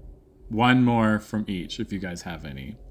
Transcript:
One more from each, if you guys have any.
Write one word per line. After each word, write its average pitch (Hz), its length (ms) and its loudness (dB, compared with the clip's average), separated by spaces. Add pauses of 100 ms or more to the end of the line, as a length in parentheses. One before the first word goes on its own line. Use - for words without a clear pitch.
(500)
One 123 340 6
more 110 360 4
from 107 280 -6
each, 90 320 -6
if 110 120 -6
you 98 80 -4
guys 87 240 -8
have 80 220 -10
any. 67 320 -12 (140)